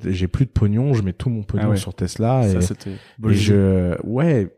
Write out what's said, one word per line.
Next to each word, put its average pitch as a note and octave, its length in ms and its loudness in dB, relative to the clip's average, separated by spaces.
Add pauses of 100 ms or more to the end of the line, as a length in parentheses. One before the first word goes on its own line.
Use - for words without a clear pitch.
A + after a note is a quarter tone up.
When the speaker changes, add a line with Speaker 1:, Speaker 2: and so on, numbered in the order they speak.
Speaker 1:
j'ai F#2 220 -2
plus C3+ 180 0
de - 60 -10
pognon, A2+ 420 0
je A2 80 0
mets F#2 120 -2
tout - 180 -6
mon A2 100 -4
pognon G#2 240 -4
Speaker 2:
Ah G#2+ 60 2
ouais. G2+ 60 2
Speaker 1:
sur F#2+ 180 -8
Tesla A#2 480 -2
Speaker 2:
Ça, F#2+ 160 2
Speaker 1:
et, - 20 2
Speaker 2:
c'était F#2+ 300 -4
Speaker 1:
et F#2+ 60 -12 (200)
Speaker 2:
Bollywood. A2 260 2
Speaker 1:
je, F#2+ 640 2
ouais, B2 520 0